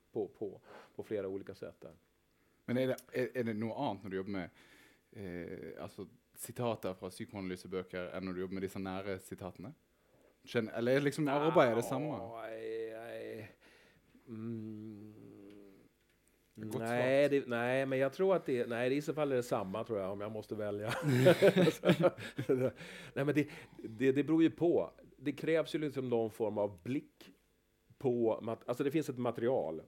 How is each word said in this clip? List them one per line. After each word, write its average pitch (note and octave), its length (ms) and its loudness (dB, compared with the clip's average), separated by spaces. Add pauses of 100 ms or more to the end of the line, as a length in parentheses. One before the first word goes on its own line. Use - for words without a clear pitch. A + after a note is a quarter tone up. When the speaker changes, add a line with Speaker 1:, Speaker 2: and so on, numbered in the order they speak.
(120)
Speaker 1:
på, G#2 160 -2
på, G2 320 -10 (360)
på G#2 60 -8
flera G2 260 -4
olika G2 260 -8
sätt - 260 -14
där. E2 120 -16 (720)
Speaker 2:
Men B2 140 -2
är C3 80 0
det, B2+ 100 0 (160)
är, B2+ 260 -2
är A#2+ 60 0
det A2+ 100 -2
något G#2+ 240 -4
annat G#2+ 240 -4
när G2 80 -10
du F#2+ 60 -4
jobbar F#2+ 140 -4
med, F2+ 200 -6 (600)
eh, F2 720 -10
alltså, F#2 240 -12 (280)
citat A2 640 -4
från F#2+ 120 -8
psykoanalyseböcker F#2 960 -8
än F#2 180 -8
när F#2 80 -4
du F2+ 80 -6
jobbar F#2 140 -6
med F#2+ 80 -6
dessa F#2+ 160 -6
nära F#2+ 400 -6
citatene? F#2 540 -12 (720)
Känn-, A2+ 240 0
eller A#2+ 240 2
är C3+ 40 6
det C#3+ 80 4
liksom, C#3+ 240 0
Speaker 1:
Ah, - 40 0
Speaker 2:
arbetet D3 400 6
är A2 40 2
detsamma? A#2+ 640 -4
Speaker 1:
aj, A2+ 540 -6
aj. A2+ 560 -12 (760)
Mm. A2 840 -10 (1400)
Speaker 2:
Ett A2 160 -10
gott C3 60 -2
Speaker 1:
Nej, B2+ 500 2
Speaker 2:
svar. C#3 120 2
Speaker 1:
det, - 60 -6
nej, A#2+ 400 0
men C3+ 120 0
jag C3+ 140 0
tror F#3+ 240 2
att - 100 -2
det, A#2+ 220 2
nej, A#2 220 0
det, C#3 60 2
i D3 60 0
så D3+ 120 -4
fall C#3+ 180 0
är B2+ 40 4
det B2 60 2
samma, A2 420 -2
tror G#2+ 140 -2
jag, F#2+ 140 -2
om G2+ 80 -8
jag G#2+ 120 -6
måste A2 220 -8
välja. G#2+ 440 -4
Speaker 2:
<laughs> - 60 -6
Speaker 1:
<laughs> D#3 1700 6 (420)
Nej, C#3 100 0
men C#3+ 100 2
det, C#3+ 140 2 (280)
det, A2+ 360 2
det C#3 120 4
beror D#3+ 180 4
ju D#3+ 80 8
på. C3+ 400 2 (260)
Det C3+ 160 -4
krävs D3+ 420 0
ju D#3+ 40 2
liksom C3+ 300 -2
någon A2+ 220 2
form G#2 280 -2
av G2+ 240 0
blick - 500 -6 (640)
på... A#2+ 440 2
Mat-, A2+ 260 -6
alltså, B2 160 0
det C#3 60 0
finns D3+ 180 0
ett B2 100 -6
material, A2+ 680 0